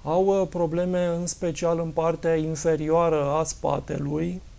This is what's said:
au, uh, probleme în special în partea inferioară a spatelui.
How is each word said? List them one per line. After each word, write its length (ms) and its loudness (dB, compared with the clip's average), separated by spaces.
au, 380 2
uh, 80 0
probleme 580 0
în 200 -2
special 520 0
în 120 -4
partea 460 0
inferioară 880 2
a 180 2
spatelui. 960 -2